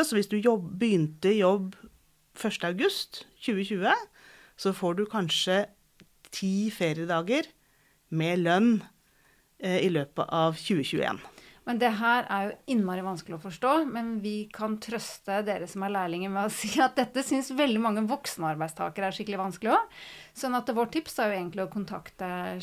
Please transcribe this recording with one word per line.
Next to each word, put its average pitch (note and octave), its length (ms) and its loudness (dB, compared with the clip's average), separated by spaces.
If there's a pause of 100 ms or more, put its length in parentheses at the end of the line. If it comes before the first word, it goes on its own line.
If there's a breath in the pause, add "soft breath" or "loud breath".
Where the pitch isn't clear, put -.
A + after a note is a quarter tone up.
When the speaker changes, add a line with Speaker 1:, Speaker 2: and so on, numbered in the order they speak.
Speaker 1:
så A3+ 100 0
hvis G#3 140 2
du G#3 80 2
jobb-, G3+ 420 2
begynte F#3+ 520 4
i G#3+ 100 4
jobb F#3+ 320 2 (640)
første F3+ 320 -2
august - 540 -2 (180)
tjue G3 240 0
tjue, G#3 280 2 (600 loud breath)
så G3 160 0
får F3 240 0
du G#3 140 0
kanskje F#3 560 2 (640)
ti G3 400 0
feriedager E3+ 800 0 (600 soft breath)
med D#3+ 360 0
lønn, G#3 360 6 (800 soft breath)
eh, F3+ 240 2
i F#3+ 60 4
løpet D3+ 380 0
av D#3+ 280 2
tjue D#3 300 0
tjueén. C3+ 340 -2 (420 loud breath)
Speaker 2:
Men A#3+ 160 -2
det A#3 160 4
her A#3 320 2
er G3 220 -2
jo - 60 -8 (200)
innmari F#3 320 0
vanskelig F3 300 -8
å D#3 80 -12
forstå, G3 280 0 (220)
men A#3 280 -4
vi G#3 320 -4
kan G#3+ 280 -4
trøste - 640 -6
dere F#3 240 -2
som G3 160 -6
er G3+ 80 -2
lærlinger F#3 380 -2
med G3+ 160 0
å G#3+ 60 -6
<laughs> - 60 -6
si G#3+ 120 -4 (100)
at B3+ 160 2
dette B3+ 280 0
synes C4+ 280 0
veldig B3 300 4
mange G#3+ 260 2
voksne F3+ 400 -4
arbeidstakere D#3+ 580 -4
er F#3 80 -6
skikkelig G3+ 280 -4
vanskelig F#3+ 320 0
også. - 240 -2 (420 loud breath)
Sånn B3 160 0
at A#3+ 160 -4
vårt A#3 220 0
tips - 260 -4
er G#3 80 2
jo G3 80 -2
egentlig F3+ 280 -4
å F#3 60 -8
kontakte F#3 580 -8 (320)